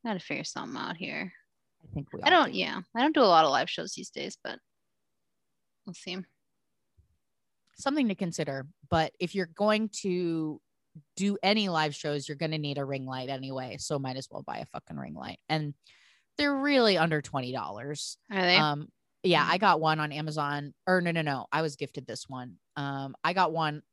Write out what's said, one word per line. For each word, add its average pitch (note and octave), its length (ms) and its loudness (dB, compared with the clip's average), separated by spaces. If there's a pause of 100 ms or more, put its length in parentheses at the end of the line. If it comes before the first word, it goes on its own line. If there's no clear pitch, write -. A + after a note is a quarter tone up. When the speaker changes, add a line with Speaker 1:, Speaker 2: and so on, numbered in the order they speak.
Speaker 1:
Gotta G#3 160 -2
figure C#3+ 240 -8
something - 360 -8
out - 160 -6
here. D#3 360 -8 (500)
Speaker 2:
I - 100 -18
think C#3+ 200 -8
we - 100 -10
Speaker 1:
I - 40 0
Speaker 2:
all D#4 40 6 (140)
Speaker 1:
don't, - 80 -2
Speaker 2:
do. F#3+ 60 -4
Speaker 1:
yeah, F3+ 220 -4 (140)
I A#3 60 -2
don't D4+ 140 4
do D#4 60 6
a A#3+ 40 10
lot E3+ 200 10
of C#3+ 60 4
live C#3 180 2
shows - 240 -8
these - 180 -12
days, - 320 -8
but - 160 -10 (1300)
we'll F3+ 100 -12
see. F#3 220 -10 (1600)
Speaker 2:
Something C#4 300 2
to F#3+ 60 0
consider. D3 520 -4 (220)
But D#3+ 320 2
if F3 140 -2
you're F#3 120 0
going G#3+ 440 2 (120)
to E3 580 -2 (560)
do G3+ 260 2
any G3+ 260 4
live D#3 260 2
shows, D3 340 -4
you're D3 80 -8
gonna D#3 220 -2
need C#3+ 200 -4
a C#3 60 -2
ring C3+ 200 -4
light C3 240 -6
anyway. C3 500 -6
So D3 200 -2
might C3+ 180 -4
as C3+ 140 -10
well - 160 -10
buy - 120 -8
a - 80 -8
fucking - 300 -12
ring C#2 180 -10
light. - 340 -12
And D3+ 260 -2 (640)
they're C#4+ 180 2
really B3+ 420 4
under D#3 240 4
twenty B2+ 300 -4
dollars. A#2+ 680 -8 (120)
Speaker 1:
Are G3 120 -2
they? F3+ 140 6
Speaker 2:
Um, D3+ 320 2 (340)
yeah, D#3+ 240 6
Speaker 1:
Mm. D#3+ 40 0
Speaker 2:
I F3+ 80 2
got F#3 220 6
one D#3 200 2
on D3+ 120 -2
Amazon. D3 600 -4 (140)
Or F#3 140 4
no, F3 100 0
no, E3 120 0
no. C#3 280 -2
I D#3 120 0
was D3+ 140 -4
gifted C3+ 300 -10
this - 220 -12
one. B2+ 280 -12 (200)
Um, C#3 380 -4 (100)
I E3+ 80 2
got F3+ 200 2
one D3+ 300 -2 (100)